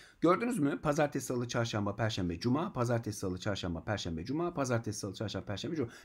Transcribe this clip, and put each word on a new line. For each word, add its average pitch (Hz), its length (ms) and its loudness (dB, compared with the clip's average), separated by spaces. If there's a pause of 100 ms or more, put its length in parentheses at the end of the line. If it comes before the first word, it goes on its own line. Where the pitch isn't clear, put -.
(220)
Gördünüz 190 380 4
mü? 143 220 2
Pazartesi, 147 440 2
salı, 123 220 0
çarşamba, 110 480 0
perşembe, 98 440 0
cuma. 147 340 2
Pazartesi, 117 460 0
salı, 92 200 -2
çarşamba, 90 440 -2
perşembe, 90 420 -2
cuma. 165 280 -2
Pazartesi, 120 460 0
salı, 98 140 -4
çarşamba, 98 320 -4
perşembe, 107 300 -4
cuma. 123 140 0 (160)